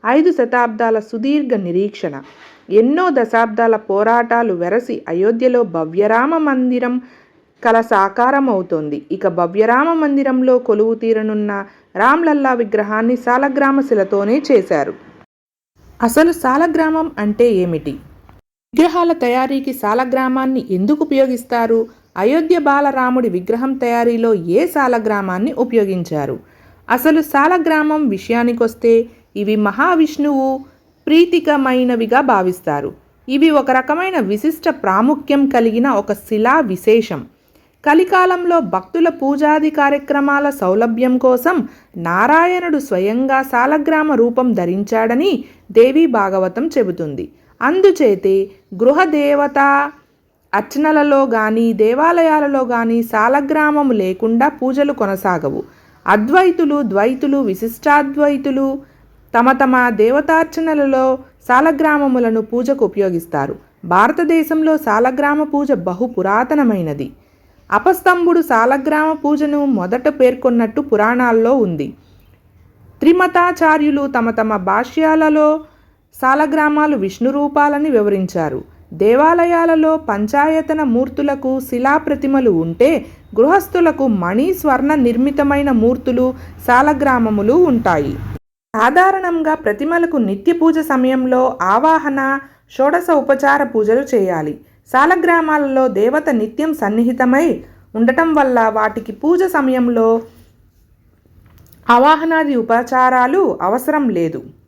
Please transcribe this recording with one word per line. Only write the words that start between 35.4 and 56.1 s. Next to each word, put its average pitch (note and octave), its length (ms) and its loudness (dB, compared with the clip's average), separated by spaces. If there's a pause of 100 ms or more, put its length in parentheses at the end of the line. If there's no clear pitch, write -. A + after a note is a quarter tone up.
కలిగిన A#3 420 0
ఒక G3+ 220 -2
శిలా A3 480 0
విశేషం. G#3+ 680 0 (600)
కలికాలంలో F4+ 760 2
భక్తుల A#3 480 -2
పూజాది D4+ 600 0
కార్యక్రమాల C#4+ 800 0
సౌలభ్యం A#3 680 0
కోసం B3+ 500 0 (280)
నారాయణుడు D4+ 840 0
స్వయంగా C4 640 -2
సాలగ్రామ D4 720 0
రూపం A#3+ 400 0
ధరించాడని A3 920 -2 (280)
దేవీ C4 340 6
భాగవతం G3 600 -2
చెబుతుంది. E3+ 640 -4 (300)
అందుచేతే A3 880 2 (240)
గృహదేవత C#4+ 840 2 (960)
అర్చనలలో D4 720 2
గాని, A3+ 480 0
దేవాలయాలలో C#4+ 920 2
గాని A#3 380 0
సాలగ్రామము C#4+ 880 0
లేకుండా A3 560 0
పూజలు C#4+ 440 -2
కొనసాగవు. F#3+ 720 -2 (440)
అద్వైతులు, D4 760 2